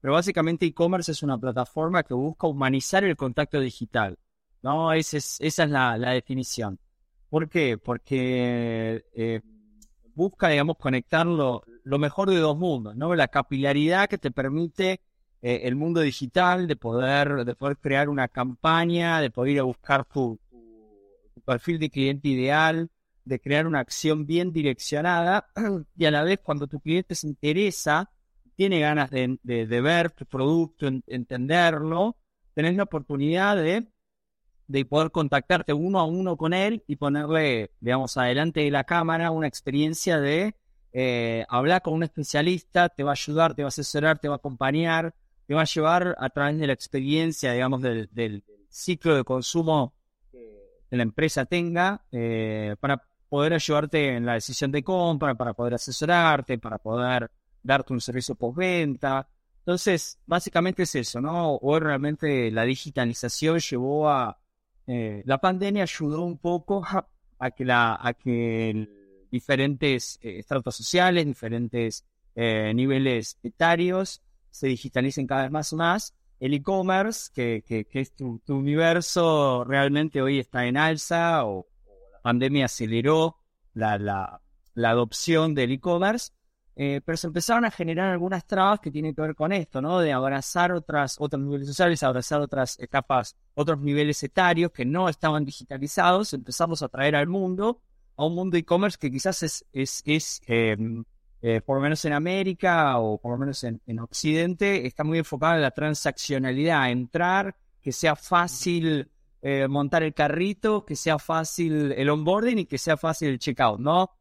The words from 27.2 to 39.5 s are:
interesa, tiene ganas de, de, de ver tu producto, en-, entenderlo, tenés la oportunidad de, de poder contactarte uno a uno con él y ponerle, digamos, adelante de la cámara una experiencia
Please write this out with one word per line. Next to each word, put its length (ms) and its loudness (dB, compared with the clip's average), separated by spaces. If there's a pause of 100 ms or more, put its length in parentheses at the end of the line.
interesa, 880 0 (420)
tiene 240 2
ganas 320 2
de, 320 -2
de, 240 -2
de 140 0
ver 320 2
tu 140 -16
producto, 600 0
en-, 220 -2
entenderlo, 1120 0 (360)
tenés 220 2
la 80 2
oportunidad 720 0
de, 320 0 (800)
de 160 0
poder 260 0
contactarte 600 0
uno 260 0
a 60 4
uno 320 -2
con 180 0
él 320 0
y 80 -4
ponerle, 840 0
digamos, 360 -2
adelante 440 0
de 100 2
la 140 0
cámara 480 0
una 160 -2
experiencia 720 0